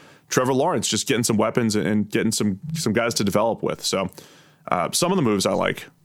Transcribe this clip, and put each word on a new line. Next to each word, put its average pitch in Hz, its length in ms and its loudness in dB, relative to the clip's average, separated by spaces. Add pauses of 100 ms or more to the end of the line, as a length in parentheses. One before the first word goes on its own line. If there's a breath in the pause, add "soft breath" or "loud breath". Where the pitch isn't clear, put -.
(280 loud breath)
Trevor 131 260 2
Lawrence, 139 340 0
just - 180 -2
getting 120 160 2
some 117 140 0
weapons 110 400 2
and, 98 100 0
and 104 240 0
getting 110 220 0
some, 104 260 -2 (160)
some 156 180 -2
guys 117 220 0
to - 80 -2
develop 101 400 0
with. - 220 -4
So, 95 260 -4 (600 loud breath)
uh, 85 180 0
some 175 220 0
of 196 40 2
the 180 60 2
moves 107 240 2
I 95 60 0
like 95 340 -2 (180)